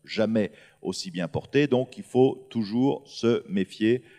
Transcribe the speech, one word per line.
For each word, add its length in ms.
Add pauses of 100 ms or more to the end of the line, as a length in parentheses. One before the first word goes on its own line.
jamais 480 (300)
aussi 280
bien 160
portés. 420
Donc 280
il 80
faut 460
toujours 560
se 420
méfier 540 (160)